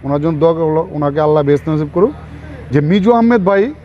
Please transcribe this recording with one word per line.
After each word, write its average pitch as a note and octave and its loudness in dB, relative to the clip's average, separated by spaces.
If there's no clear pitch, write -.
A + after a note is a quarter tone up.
ওনার C#3+ -2
জন্য D#3+ -2
দোয়া E3 4
করলো, D#3+ 0
ওনাকে D3 -2
আল্লাহ D3+ 2
বেহেশত C#3+ 0
নসিব D#3 -2
করুক। G3 0
যে C#3 2
মিজু F#3 2
আহমেদ A#3 4
ভাই G3+ 2